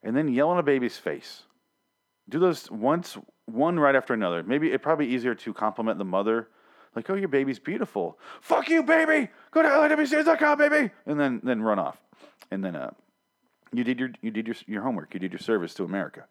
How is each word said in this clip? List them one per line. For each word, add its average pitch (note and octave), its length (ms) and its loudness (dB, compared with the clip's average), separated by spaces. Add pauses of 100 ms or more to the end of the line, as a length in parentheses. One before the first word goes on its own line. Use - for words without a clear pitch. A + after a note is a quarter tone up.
And A2 160 -2
then D#3 120 0
yell C#3 220 2
in F3+ 60 2
a E3+ 60 0
baby's C3+ 340 0
face. - 460 -8 (840)
Do A#2+ 100 -4
those F3 320 2
once, C3+ 480 -2 (280)
one D#3 340 0
right C#3 160 6
after C3 180 2
another. F2 300 0
Maybe C#3 240 0
it'd - 160 0
probably D3+ 240 0
be A#2+ 60 -2
easier B2 200 0
to - 180 -8
compliment G#2+ 460 -2
the G2 80 -4
mother. G#2 440 -2 (460)
Like, A2+ 140 -8
"Oh, F#3+ 60 -2
your G3 120 -2
baby's C3+ 300 0
beautiful." - 600 -6 (200)
"Fuck - 300 -2
you, D#4+ 140 4
baby! D#4 460 2 (200)
Go D#4+ 140 4
to D#4+ 40 4
L D4 140 4
I D4+ 60 6
W D4+ 180 2
series D4+ 200 2
dot D#4+ 120 4
com, D4+ 220 2
baby!" D4 320 2 (160)
And D3 120 -2
then, C3 240 0
then A#2+ 180 0
run G#2+ 180 2
off. D2 200 -4 (520)
And F#2+ 120 -6
then, F2+ 120 -6
uh, C2 160 -8 (840)
you A#2+ 100 -2
did B2 160 -2
your, B2+ 120 -4 (100)
you A2+ 80 -4
did A2 160 -4
your, A#2 100 -6 (120)
your G#2 160 -6
homework. A2 320 -6
You - 40 -6
did F2+ 120 -4
your F2 80 -10
service F#2 360 0
to G2 100 -6
America. F2+ 460 -8